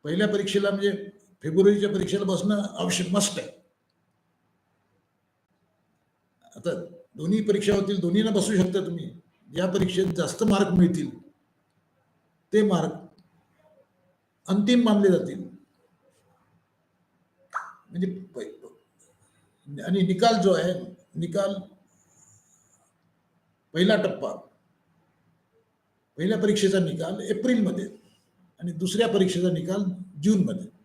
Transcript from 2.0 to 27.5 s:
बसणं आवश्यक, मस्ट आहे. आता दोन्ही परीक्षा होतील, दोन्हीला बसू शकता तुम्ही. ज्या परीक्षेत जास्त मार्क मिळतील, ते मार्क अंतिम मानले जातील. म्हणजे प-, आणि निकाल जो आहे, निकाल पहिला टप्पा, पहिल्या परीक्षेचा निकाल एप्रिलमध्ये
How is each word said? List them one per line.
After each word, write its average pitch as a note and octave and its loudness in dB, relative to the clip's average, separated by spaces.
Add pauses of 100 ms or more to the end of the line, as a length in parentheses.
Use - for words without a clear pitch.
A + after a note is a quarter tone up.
बसणं G3+ 0
आवश्यक, F3+ -4
मस्ट G3 0
आहे. - -10 (3000)
आता - -6 (300)
दोन्ही G3 0
परीक्षा G3+ 0
होतील, G3 -2
दोन्हीला G#3 2
बसू G3+ 0
शकता F3+ 0
तुम्ही. E3 -10 (340)
ज्या F#3 -2
परीक्षेत F#3 0
जास्त E3 -4
मार्क G3 4
मिळतील, E3+ 2 (1300)
ते G#3+ 6
मार्क F3 2 (1600)
अंतिम G#3 4
मानले G3+ 6
जातील. - 0 (2500)
म्हणजे - -6
प-, - -14 (1200)
आणि F#3 0
निकाल F#3+ 2
जो F#3+ 4
आहे, E3+ 0 (420)
निकाल F#3+ -4 (2250)
पहिला F#3+ 4
टप्पा, - -2 (1800)
पहिल्या F#3 0
परीक्षेचा G3 2
निकाल E3 -2
एप्रिलमध्ये A3 0 (760)